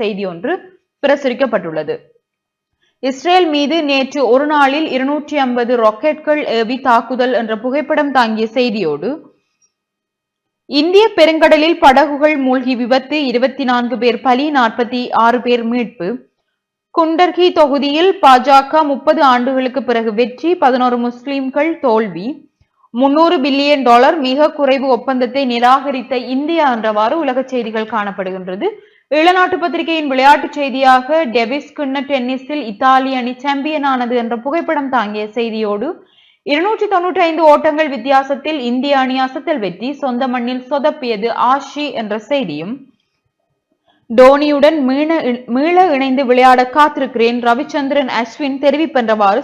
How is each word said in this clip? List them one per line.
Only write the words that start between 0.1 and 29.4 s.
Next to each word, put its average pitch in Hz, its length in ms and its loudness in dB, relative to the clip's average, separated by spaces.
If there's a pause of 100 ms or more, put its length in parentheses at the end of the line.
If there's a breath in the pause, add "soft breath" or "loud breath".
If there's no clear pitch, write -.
ஒன்று 170 200 -8 (520)
பிரசுரிக்கப்பட்டுள்ளது. 208 920 -2 (1120)
இஸ்ரேல் 339 460 2
மீது 285 280 0
நேற்று 269 380 -2 (120)
ஒரு 277 200 4
நாளில் 285 420 2
இருநூற்றி 294 500 -4
ஐம்பது 247 280 -2 (120)
ராக்கெட்கள் 302 580 0 (160)
ஏவி 226 180 -2 (120)
தாக்குதல் 247 520 0
என்ற 220 140 -4 (100)
புகைப்படம் 285 520 -2
தாங்கிய 220 300 0 (100)
செய்தியோடு, 202 520 -2 (1600)
இந்திய 359 360 4 (100)
பெருங்கடலில் 320 680 4
படகுகள் 294 640 4
மூழ்கி 254 300 0
விபத்து, 254 500 -2
இருபத்தி 247 380 -2
நான்கு 247 340 -2
பேர் 240 300 0
பலி, 254 240 2
நாற்பத்தி 247 500 -2 (240)
ஆறு 233 160 2
பேர் 240 300 0
மீட்பு. 233 360 -6 (880)
குண்டர்கி 339 560 2
தொகுதியில் 294 580 2 (100)
பா 269 120 6 (140)
ஜ 269 120 6 (140)
க 311 120 2
முப்பது 294 380 0 (120)
ஆண்டுகளுக்கு 262 500 -2
பிறகு 226 360 -2
வெற்றி, 277 320 -2 (120)
பதினோரு 247 340 2
முஸ்லிம்கள் 269 840 -4
தோல்வி, 214 460 -2 (760)
முன்னூறு 320 420 4
பில்லியன் 277 440 0
டாலர் 254 300 6 (100)
மிக 294 300 2
குறைவு 269 380 0
ஒப்பந்தத்தை 254 560 -2
நிராகரித்த 254 640 0 (220)
இந்தியா 302 300 0 (100)
என்றவாறு 220 480 -2
உலக 262 200 -2 (100)
செய்திகள் 220 400 -4
காணப்படுகின்றது. 196 760 -6 (460 loud breath)
ஈழநாட்டு 359 480 2